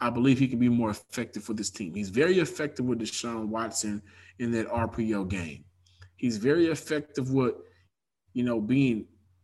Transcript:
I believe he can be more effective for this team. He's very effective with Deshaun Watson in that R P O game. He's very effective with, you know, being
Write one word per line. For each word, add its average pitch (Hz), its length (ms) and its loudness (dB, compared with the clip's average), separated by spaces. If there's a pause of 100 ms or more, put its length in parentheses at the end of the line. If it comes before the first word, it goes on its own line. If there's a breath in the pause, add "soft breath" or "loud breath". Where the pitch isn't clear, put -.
I 120 100 0
believe 123 280 4
he 135 80 4
can 123 120 0
be 123 100 6
more 117 220 4
effective 110 520 -8
for 110 120 -6
this 107 160 -4
team. 85 240 -8
He's 101 140 -4
very 160 300 4
effective 147 460 -2
with 120 160 0
Deshaun 113 460 -6
Watson 107 560 -4 (360 loud breath)
in 120 140 -2
that 113 180 -2
R 113 160 0
P 110 280 -2
O 98 100 -2
game. 87 400 -6 (520 soft breath)
He's 120 200 -2
very 147 300 4
effective 147 680 -4
with, 127 220 2 (800 soft breath)
you 123 120 0
know, 117 160 0
being 117 460 2 (380)